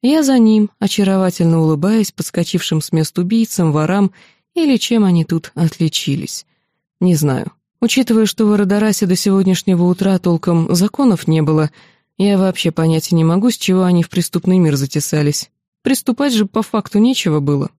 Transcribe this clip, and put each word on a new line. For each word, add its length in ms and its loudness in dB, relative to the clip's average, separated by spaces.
Я 200 2
за 160 2
ним, 400 4
очаровательно 800 0
улыбаясь 520 0
подскочившим 680 -4
с 100 -8
мест 260 -2
убийцам, 540 0
ворам 400 0
или 220 2
чем 280 0
они 200 2
тут 300 -6
отличились. 920 -4
Не 140 2
знаю. 380 -2
Учитывая, 460 2
что 200 -2
в 80 2
Эродорасе 520 0
до 100 2
сегодняшнего 680 0
утра 340 0
толком 560 0
законов 520 0
не 140 2
было, 300 0
я 180 2
вообще 360 0
понятия 440 0
не 80 2
могу, 260 2
с 60 -6
чего 280 0
они 180 2
в 80 -4
преступный 480 -2
мир 180 2
затесались. 760 -4
Приступать 520 -2
же 100 2
по 180 -4
факту 360 -4
нечего 420 0
было. 380 -2